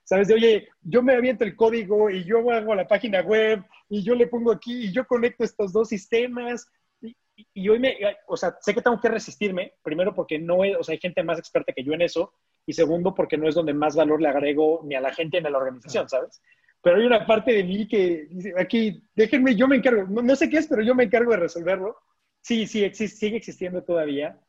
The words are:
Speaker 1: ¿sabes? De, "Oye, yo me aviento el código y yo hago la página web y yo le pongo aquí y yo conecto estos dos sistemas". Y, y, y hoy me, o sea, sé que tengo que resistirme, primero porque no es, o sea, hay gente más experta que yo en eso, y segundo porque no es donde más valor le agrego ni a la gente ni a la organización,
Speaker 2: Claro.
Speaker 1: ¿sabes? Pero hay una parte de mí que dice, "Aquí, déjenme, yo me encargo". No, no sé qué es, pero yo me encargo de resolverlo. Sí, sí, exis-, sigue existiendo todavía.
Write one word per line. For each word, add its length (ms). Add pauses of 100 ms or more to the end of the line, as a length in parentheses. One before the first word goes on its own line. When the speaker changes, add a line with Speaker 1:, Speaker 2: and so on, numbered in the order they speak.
Speaker 1:
¿sabes? 240
De, 80
"Oye, 320 (140)
yo 200
me 140
aviento 280
el 120
código 560
y 120
yo 280
hago 240
la 120
página 340
web 420 (260)
y 140
yo 100
le 140
pongo 240
aquí 340
y 60
yo 160
conecto 360
estos 300
dos 160
sistemas". 760 (340)
Y, 140 (200)
y, 200
y 140
hoy 100
me, 180 (300)
o 100
sea, 240
sé 140
que 80
tengo 180
que 80
resistirme, 720
primero 320
porque 240
no 260
es, 140
o 60
sea, 100
hay 60
gente 240
más 160
experta 340
que 100
yo 100
en 100
eso, 300 (340)
y 60
segundo 420
porque 240
no 100
es 60
donde 180
más 220
valor 260
le 80
agrego 560
ni 80
a 80
la 140
gente 260
ni 60
a 20
la 80
organización, 500
Speaker 2:
Claro. 200
Speaker 1:
¿sabes? 140 (420)
Pero 140
hay 100
una 180
parte 280
de 100
mí 240
que 420
dice, 260
"Aquí, 480 (120)
déjenme, 400
yo 120
me 100
encargo". 300
No, 140
no 140
sé 120
qué 100
es, 100
pero 160
yo 100
me 120
encargo 260
de 60
resolverlo. 600 (440)
Sí, 260
sí, 180
exis-, 320
sigue 200
existiendo 460
todavía. 640